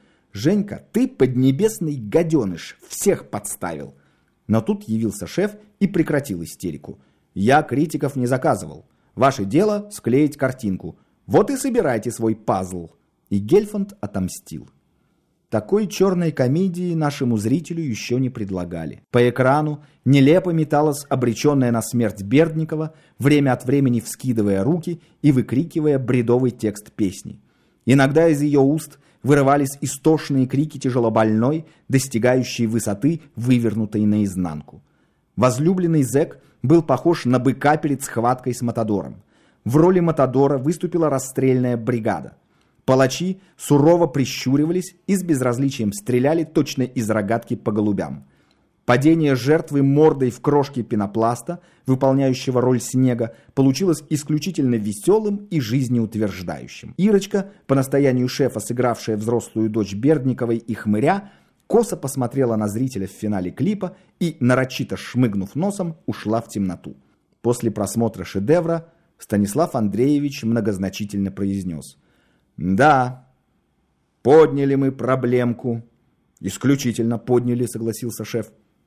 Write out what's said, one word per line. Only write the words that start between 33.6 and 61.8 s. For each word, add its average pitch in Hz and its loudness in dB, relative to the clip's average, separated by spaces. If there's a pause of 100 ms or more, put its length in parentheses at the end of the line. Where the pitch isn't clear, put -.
наизнанку. 92 -2 (540)
Возлюбленный 156 2
зэк 131 -2 (240)
был 165 4
похож 165 0
на 123 2
быка 135 2
перед 147 -4
схваткой 120 -2
с - -10
матадором. 104 -4 (420)
В 117 0
роли 180 6
матадора 139 2
выступила 165 -2
расстрельная 127 0
бригада. 110 -4 (480)
Палачи 135 2 (160)
сурово 160 4
прищуривались 147 -2 (100)
и 196 2
с 185 0
безразличием 131 0
стреляли 135 0
точно 151 -2
из 123 -4
рогатки 110 -2
по 110 -4
голубям. 98 -2 (600)
Падение 143 4
жертвы 143 0
мордой 139 4
в - -10
крошке 143 0
пенопласта, 113 -2 (260)
выполняющего 131 2
роль 123 2
снега, 123 0 (180)
получилось 139 2
исключительно 151 -2
веселым 202 0
и 160 0
жизнеутверждающим. 107 -4
Ирочка, 196 0 (160)
по 135 2
настоянию 131 2
шефа 127 -2
сыгравшая 117 -2
взрослую 110 -2
дочь 104 -2
Бердниковой 127 0
и 113 -8
Хмыря, 135 0 (380)
косо 214 2